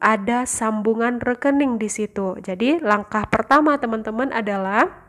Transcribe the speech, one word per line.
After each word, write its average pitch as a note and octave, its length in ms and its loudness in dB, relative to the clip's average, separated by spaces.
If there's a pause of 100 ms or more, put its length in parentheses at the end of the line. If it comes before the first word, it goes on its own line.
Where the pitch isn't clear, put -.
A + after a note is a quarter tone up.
ada A3+ 480 0
sambungan A3+ 720 0
rekening C4+ 560 0
di G#3+ 80 -4
situ. G3+ 560 -4
Jadi, A#3 400 0
langkah G#3 480 0
pertama C#4+ 480 4
teman-teman A3+ 560 -4
adalah G#3 560 0 (200)